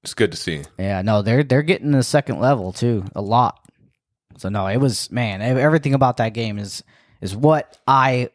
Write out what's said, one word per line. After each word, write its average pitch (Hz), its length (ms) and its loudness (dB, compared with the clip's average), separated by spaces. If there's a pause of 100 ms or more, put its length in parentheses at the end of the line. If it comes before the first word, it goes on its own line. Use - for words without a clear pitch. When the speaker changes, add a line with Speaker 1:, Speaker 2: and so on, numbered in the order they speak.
Speaker 1:
It's - 120 -12
good 104 180 2
to - 60 -12
see. 78 240 -6 (160)
Speaker 2:
Yeah, 95 240 -4
no, 104 200 2
they're, 117 200 2
they're 135 200 2
getting 156 300 0
the 135 100 4
second 139 380 0
level, 113 320 0
too, 113 320 0 (100)
a 95 60 -6
lot. 110 400 0 (800)
So, 95 100 -8
no, 98 200 -2
it 101 100 0
was, 131 320 0
man, 107 320 -4
ev-, 127 160 0
everything 147 360 2
about 131 240 2
that 113 120 0
game 107 280 -6
is, 101 240 -10 (380)
is 98 160 -8
what 147 400 2 (100)
I 131 480 4